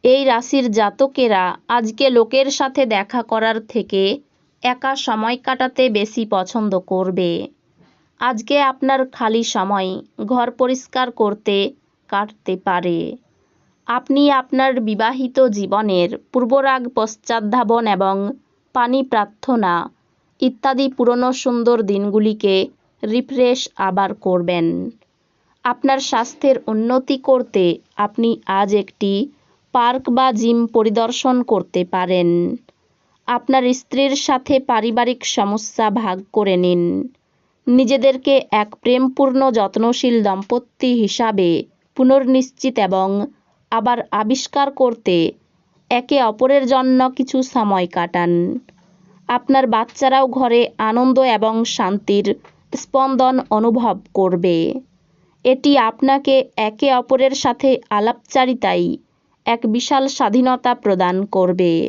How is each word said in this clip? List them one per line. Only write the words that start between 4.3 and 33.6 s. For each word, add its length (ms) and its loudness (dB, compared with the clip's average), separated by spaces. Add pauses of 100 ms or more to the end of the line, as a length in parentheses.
একা 300 -2 (140)
সময় 380 -2
কাটাতে 380 -2 (140)
বেশি 260 -4 (120)
পছন্দ 380 -4 (180)
করবে। 400 -2 (880)
আজকে 360 -4 (160)
আপনার 280 -2 (180)
খালি 260 -2 (120)
সময় 340 -2 (420)
ঘর 160 0 (120)
পরিষ্কার 480 -2 (140)
করতে 340 -2 (540)
কাটতে 440 -6 (140)
পারে। 320 -2 (880)
আপনি 340 0 (200)
আপনার 300 0 (180)
বিবাহিত 480 -2 (200)
জীবনের 520 0 (220)
পূর্বরাগ 520 0 (120)
পশ্চাদ্ধাবন 880 -2 (120)
এবং 200 0 (600)
পানি 240 0 (120)
প্রার্থনা 640 -2 (680)
ইত্যাদি 460 0 (100)
পুরনো 320 2 (140)
সুন্দর 340 0 (140)
দিনগুলিকে 640 0 (480)
রিফ্রেশ 560 0 (280)
আবার 220 0 (160)
করবেন। 400 0 (1000)
আপনার 340 0 (100)
স্বাস্থ্যের 480 0 (140)
উন্নতি 460 0 (120)
করতে 340 2 (420)
আপনি 240 -2 (300)
আজ 100 0 (140)
একটি 280 -4 (640)
পার্ক 300 0 (140)
বা 100 4 (120)
জিম 200 2 (160)
পরিদর্শন 600 0 (160)
করতে 300 -2 (120)
পারেন। 360 0 (1000)
আপনার 360 0 (160)